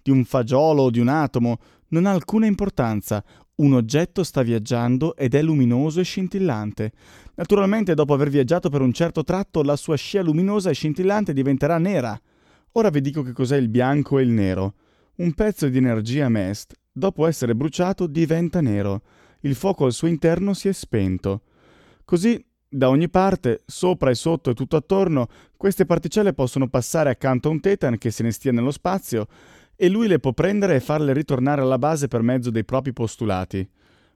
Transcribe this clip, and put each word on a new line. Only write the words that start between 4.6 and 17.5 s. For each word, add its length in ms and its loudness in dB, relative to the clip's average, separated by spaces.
ed 200 0
è 80 6
luminoso 560 2
e 40 2
scintillante. 880 -4
Naturalmente, 580 2
dopo 220 4
aver 140 2
viaggiato 400 2
per 120 0
un 100 2
certo 320 -2
tratto, 380 -2
la 140 2
sua 200 -4
scia 280 -4
luminosa 480 0
e 20 0
scintillante 600 -2
diventerà 440 0
nera. 420 -2
Ora 180 2
vi 100 0
dico 220 -4
che 100 -6
cos'è 260 0
il 120 2
bianco 480 0
e 60 4
il 60 2
nero. 440 0
Un 160 -2
pezzo 360 0
di 80 0
energia 520 0
Mest, 440 -4
dopo 360 -2
essere 280 -2